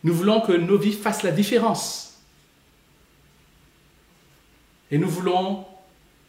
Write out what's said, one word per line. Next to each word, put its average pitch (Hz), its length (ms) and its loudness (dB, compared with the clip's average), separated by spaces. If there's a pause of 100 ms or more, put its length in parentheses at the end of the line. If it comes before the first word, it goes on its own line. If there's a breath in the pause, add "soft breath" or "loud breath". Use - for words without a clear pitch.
Nous 170 100 2
voulons 208 260 2
que 202 120 0
nos 175 260 4
vies 208 140 0
fassent 208 320 -4
la 175 80 0
différence. - 880 -2 (2750)
Et 147 60 2
nous 175 100 0
voulons, 185 580 -2 (640)